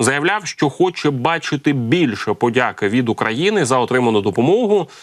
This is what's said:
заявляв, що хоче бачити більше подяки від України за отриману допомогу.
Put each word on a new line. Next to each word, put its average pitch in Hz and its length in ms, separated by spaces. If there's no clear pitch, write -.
заявляв, 151 460
що 151 240
хоче 175 400
бачити 147 600
більше 120 640
подяки 117 540
від 117 200
України 139 560
за 127 140
отриману 120 420
допомогу. 170 680